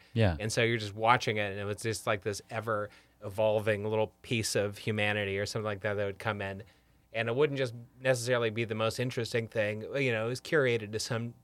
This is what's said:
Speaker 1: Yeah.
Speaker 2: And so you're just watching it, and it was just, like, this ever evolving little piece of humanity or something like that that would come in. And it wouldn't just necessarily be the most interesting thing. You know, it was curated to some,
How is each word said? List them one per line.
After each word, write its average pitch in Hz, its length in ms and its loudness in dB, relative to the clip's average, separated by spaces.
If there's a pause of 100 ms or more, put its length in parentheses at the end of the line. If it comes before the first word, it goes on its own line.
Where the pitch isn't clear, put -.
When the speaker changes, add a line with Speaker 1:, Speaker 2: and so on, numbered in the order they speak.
(140)
Speaker 1:
Yeah. 101 260 6
Speaker 2:
And 110 100 -2
so 123 120 2
you're 117 160 2
just 104 180 -6
watching 113 400 4
it, 101 160 -2
and 101 80 -6
it 101 40 -6
was 104 180 -4
just, 110 240 -2
like, 107 160 0
this 104 180 -4 (100)
ever 110 380 -4 (340)
evolving 107 600 2
little 110 260 0 (120)
piece 113 340 0
of 104 220 0
humanity 104 600 0
or 104 60 0
something 107 220 -4
like 101 160 -6
that 104 120 0
that 101 120 -2
would 98 120 -6
come 104 220 -2
in. 98 220 -6 (500)
And 113 160 -2
it 117 80 -2
wouldn't 139 220 2
just 120 160 -2 (280)
necessarily 120 460 2
be 113 160 0
the 107 100 -4
most 110 240 0
interesting 123 500 -2
thing. 107 360 -2 (100)
You 135 180 2
know, 110 120 0
it 117 60 -2
was 127 100 -4
curated 120 520 2
to 110 60 -2
some, 117 460 -4